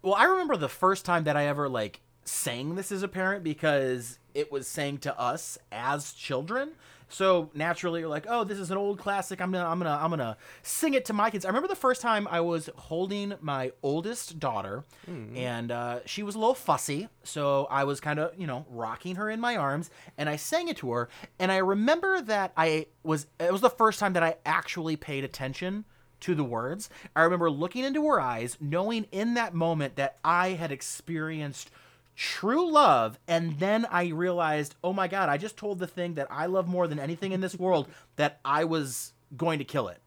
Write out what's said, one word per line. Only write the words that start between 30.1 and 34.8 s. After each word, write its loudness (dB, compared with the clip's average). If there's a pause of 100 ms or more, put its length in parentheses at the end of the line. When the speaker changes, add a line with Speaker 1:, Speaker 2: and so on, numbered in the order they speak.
Speaker 1:
I 2
had -4
experienced -8 (460)
true 2
love, 8 (100)
and 0
then 2
I 2
realized, 0